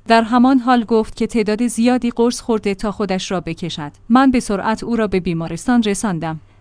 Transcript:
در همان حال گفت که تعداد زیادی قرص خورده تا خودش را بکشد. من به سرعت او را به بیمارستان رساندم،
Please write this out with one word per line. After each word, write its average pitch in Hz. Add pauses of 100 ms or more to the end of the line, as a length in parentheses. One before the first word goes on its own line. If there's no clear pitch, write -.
در 226
همان 247
حال 240
گفت 220
که 220
تعداد 214
زیادی 240
قرص 240
خورده 208
تا 202
خودش 190
را 175
بکشد. 160 (180)
من 262
به 247
سرعت 220
او 233
را 220
به 190
بیمارستان 170
رساندم، 170 (220)